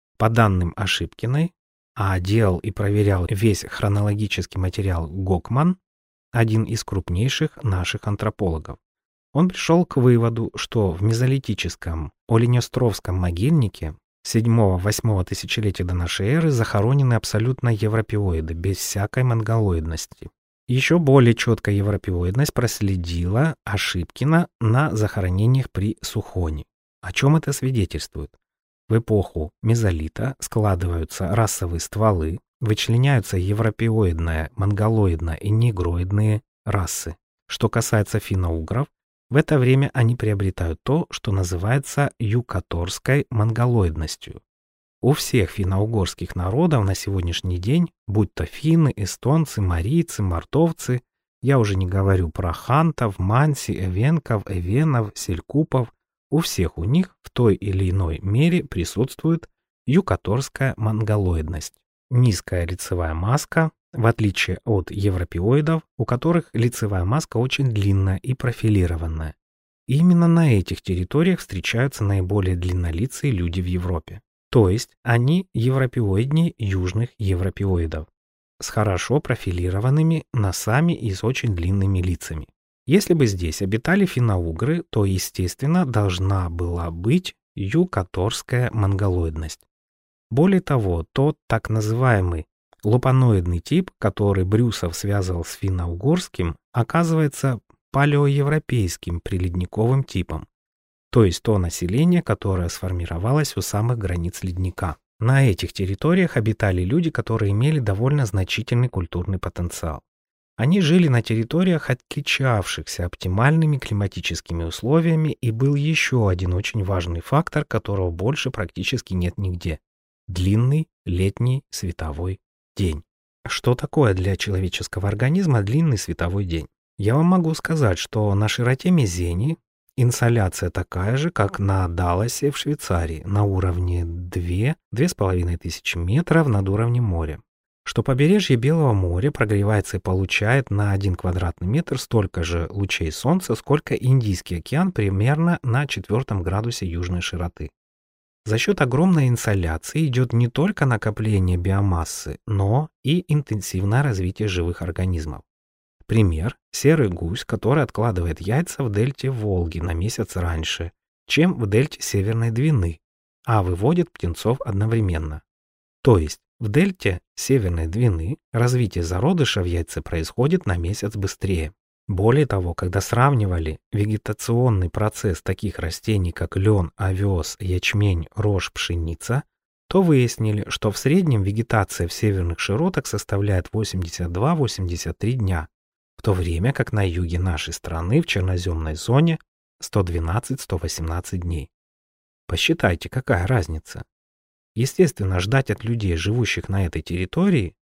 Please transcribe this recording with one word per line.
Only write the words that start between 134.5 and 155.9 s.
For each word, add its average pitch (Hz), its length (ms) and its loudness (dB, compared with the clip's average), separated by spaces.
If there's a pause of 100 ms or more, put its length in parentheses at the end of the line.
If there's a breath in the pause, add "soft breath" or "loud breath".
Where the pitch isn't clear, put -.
две 147 160 0
с - 40 -6
половиной 87 440 0
тысячи - 400 -8
метров 147 500 2
над 98 220 0
уровнем 117 340 0
моря. 82 380 -2 (460)
Что - 140 -2
побережье 147 540 2
Белого 139 380 2
моря 92 360 2
прогревается 104 680 0
и - 20 -2
получает 101 720 0
на 101 200 0
один 98 220 0
квадратный 87 540 -4
метр 135 320 -2
столько 95 440 -2
же 85 280 -2
лучей 95 400 -4
солнца, 170 420 -2
сколько - 400 -2
Индийский 110 640 0
океан 165 360 -2
примерно 131 680 0
на 127 240 0
четвертом 104 560 -4
градусе 101 460 -4
южной 87 340 -4
широты. 87 480 -6 (720)
За 110 140 -2
счет 190 240 0
огромной 143 460 4
инсоляции 104 800 -2
идет 127 260 0
не 117 140 4
только 165 400 0
накопление 104 720 0
биомассы, 95 880 -2
но 107 420 0 (140)
и 170 280 0
интенсивное 107 720 0
развитие 101 460 -2
живых 87 340 -2
организмов. 85 640 -4 (640)